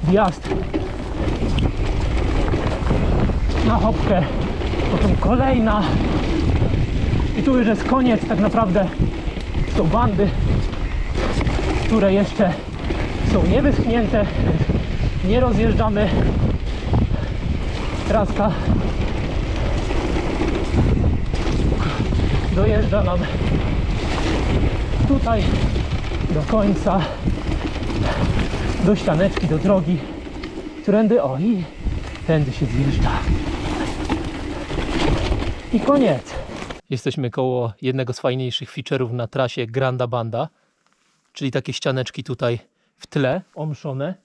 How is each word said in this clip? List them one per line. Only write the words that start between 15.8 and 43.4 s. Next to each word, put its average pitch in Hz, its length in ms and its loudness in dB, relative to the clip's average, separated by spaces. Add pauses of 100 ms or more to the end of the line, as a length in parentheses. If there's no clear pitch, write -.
Traska 208 440 2 (4000)
dojeżdża 190 480 2
nam 180 160 0 (1900)
tutaj 233 360 2 (880)
do 151 80 0
końca, 196 600 2 (1800)
do 202 100 6
ścianeczki, 180 520 0
do 156 100 2
drogi, 180 400 2 (840)
którędy, 214 420 4
o, 131 160 -2
i 190 240 0 (640)
tędy 156 240 2
się - 140 -2
zjeżdża. 135 460 2 (2500)
I 233 60 4
koniec. 247 540 2 (560)
Jesteśmy 131 400 -4
koło 123 520 -2
jednego 127 320 -2
z - 60 -10
fajniejszych 127 520 -4
feature'ów 131 400 -4
na 120 160 -4
trasie, 123 400 -2
Granda 127 400 -2
Banda, 117 420 -4 (840)
czyli 135 180 -4
takie 131 220 -4
ścianeczki 131 500 -4
tutaj 120 360 -4 (380)
w - 100 -20
tle, 147 340 0 (140)